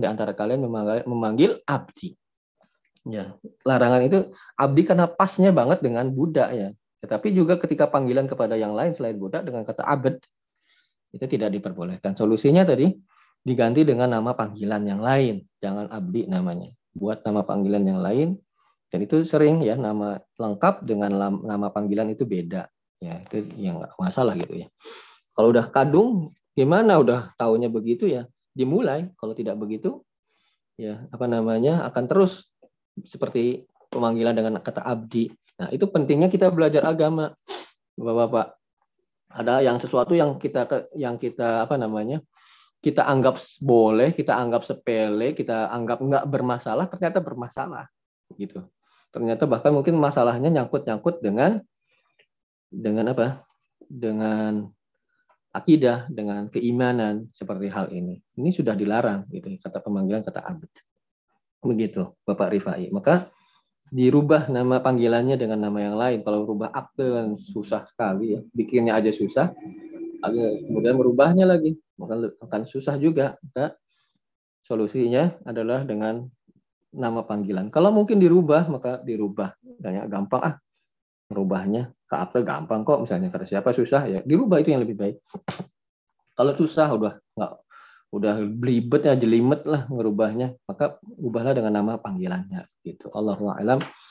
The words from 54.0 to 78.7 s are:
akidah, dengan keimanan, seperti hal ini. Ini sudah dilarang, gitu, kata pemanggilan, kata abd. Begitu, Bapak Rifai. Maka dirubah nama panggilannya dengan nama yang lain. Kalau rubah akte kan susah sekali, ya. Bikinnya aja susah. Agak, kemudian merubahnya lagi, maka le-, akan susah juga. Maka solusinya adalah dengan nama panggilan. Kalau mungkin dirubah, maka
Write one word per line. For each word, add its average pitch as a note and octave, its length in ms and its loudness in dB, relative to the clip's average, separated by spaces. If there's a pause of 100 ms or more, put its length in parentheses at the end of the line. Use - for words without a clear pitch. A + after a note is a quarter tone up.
akidah, A#2+ 560 2
dengan G#2 460 -6
keimanan, A#2+ 840 -2
seperti G2 320 -8
hal F#2+ 240 -6
ini. F2+ 320 -8 (160)
Ini D3 160 0
sudah A2 240 -2
dilarang, G#2 560 -2
gitu, F#2 240 -12
kata - 240 -10
pemanggilan, G2+ 400 -2
kata - 160 -10
abd. - 320 -12 (960)
Begitu, G#2+ 560 -2
Bapak G2 320 -2
Rifai. F#2 400 -4
Maka E3 320 2 (640)
dirubah C#3+ 640 4
nama B2+ 320 2
panggilannya A#2+ 560 2
dengan A2 240 -2
nama G#2 160 -2
yang G#2 180 -2
lain. A#2+ 240 0
Kalau G#2+ 240 -2
rubah G#2+ 240 -4
akte - 380 -8
kan A#2 180 -2 (140)
susah - 480 -8
sekali, G#2+ 500 -2
ya. - 20 -14 (140)
Bikinnya A#2 400 2
aja A2 160 2
susah. A2+ 400 0 (680)
Agak, A2 480 -2
kemudian A#2 320 2
merubahnya E3 480 6
lagi, D#3+ 320 2 (160)
maka A2 240 -10
le-, A2+ 240 -6
akan A2+ 260 -6
susah C#3 320 -6
juga. C#3+ 380 0
Maka C#3+ 400 -8 (880)
solusinya A#2+ 800 0
adalah A#2+ 400 -4
dengan A2 400 -6 (640)
nama A#2 320 -6
panggilan. G2+ 480 -6
Kalau G3 240 4
mungkin G#3 240 4
dirubah, E3+ 480 6
maka B2+ 320 -4